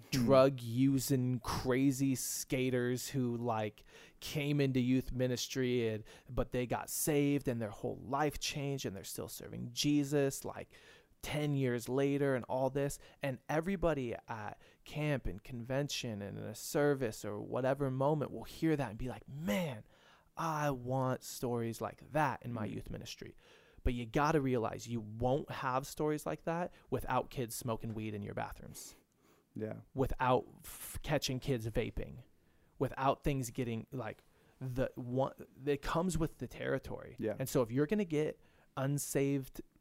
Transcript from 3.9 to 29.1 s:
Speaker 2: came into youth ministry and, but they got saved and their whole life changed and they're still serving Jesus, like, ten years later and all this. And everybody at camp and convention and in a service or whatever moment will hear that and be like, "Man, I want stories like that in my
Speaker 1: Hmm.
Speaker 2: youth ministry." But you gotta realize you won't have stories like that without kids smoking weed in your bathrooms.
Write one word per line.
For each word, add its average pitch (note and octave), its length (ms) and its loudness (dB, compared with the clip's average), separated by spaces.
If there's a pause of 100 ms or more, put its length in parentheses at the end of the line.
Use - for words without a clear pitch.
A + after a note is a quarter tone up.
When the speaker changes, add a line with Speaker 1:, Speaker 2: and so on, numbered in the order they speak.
Speaker 2:
came D3 400 2
into C3+ 180 4
youth B2+ 320 4
ministry B2 800 2
and, G#2+ 140 -2 (260)
but B2+ 240 -2
they B2+ 120 0
got A2 240 -2
saved C#3+ 600 4
and A#2 120 0
their G#2+ 100 -2
whole A2+ 360 -6
life C#3 320 0
changed C#3 460 -4
and G2 100 -4
they're G2 80 -10
still - 240 -8
serving A#2+ 460 -8
Jesus, C#3+ 720 2
like, - 240 -10 (520)
ten D3 340 0
years B2 340 2
later C#3 460 4
and A2+ 120 -2
all C3 220 2
this. C#3 300 -2 (240)
And C#3 160 -2 (100)
everybody D#3+ 640 0 (160)
at G#2 300 -8 (260)
camp D3 420 -2
and G2+ 160 -8
convention B2 760 -4
and G2+ 160 -6
in G#2+ 80 -8
a G#2+ 100 -8
service C#3 720 2
or G#2 160 -4
whatever C3 500 0
moment C#3 400 2
will A2+ 120 -8
hear D#3+ 340 0
that B2+ 140 -2
and A2 80 -8
be B2 100 -4
like, - 180 -10
"Man, D#3+ 560 -2 (540)
I D#3 320 0
want B2+ 540 0
stories A#2 580 -2
like G#2 300 -6
that C#3 320 0
in A#2+ 100 -6
my G#2+ 140 -4
Speaker 1:
Hmm. G#2+ 80 -6
Speaker 2:
youth G#2+ 160 -8
ministry." - 440 -10 (480)
But C3 120 4
you A#2+ 100 -4
gotta D3+ 360 4
realize A#2+ 460 0
you A#2 140 -2
won't A2+ 480 0
have C3 380 0
stories D3+ 400 0
like D#3 160 -4
that E3+ 280 -2 (200)
without B2 400 0
kids A#2 240 -4
smoking A#2 400 -4
weed A2 180 -4
in G#2 100 -4
your G2+ 120 -6
bathrooms. - 600 -8 (600)